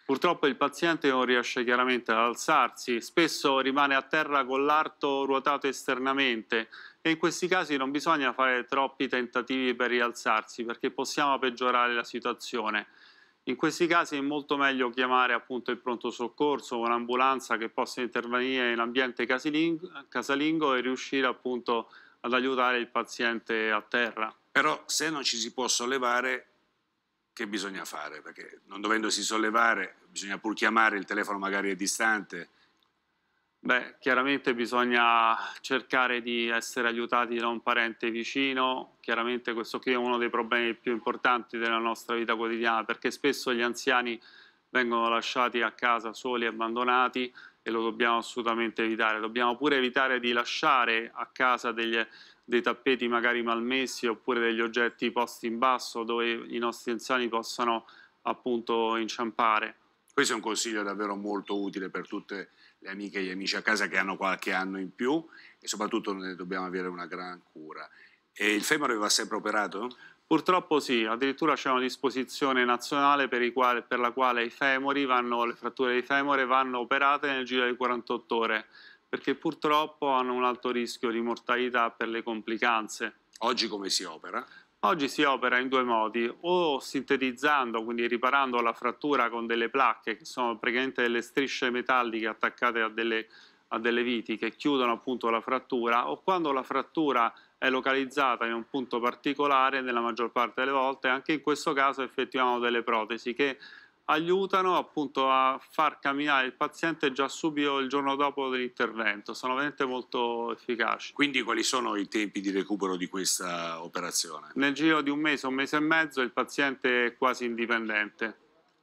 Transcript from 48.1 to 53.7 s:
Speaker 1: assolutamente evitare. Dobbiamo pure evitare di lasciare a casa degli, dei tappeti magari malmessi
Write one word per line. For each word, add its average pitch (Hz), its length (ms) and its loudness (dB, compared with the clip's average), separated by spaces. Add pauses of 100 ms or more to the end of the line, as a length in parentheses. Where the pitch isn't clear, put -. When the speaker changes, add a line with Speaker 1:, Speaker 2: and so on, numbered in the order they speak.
Speaker 1:
assolutamente 113 680 -2
evitare. 110 380 0
Dobbiamo 120 360 0
pure 143 200 2
evitare 131 440 2
di 120 120 0
lasciare 117 800 2
a 120 180 -8
casa 127 400 0
degli, 113 280 -2 (440)
dei 120 200 0
tappeti 120 460 0
magari 120 340 2
malmessi 120 640 -2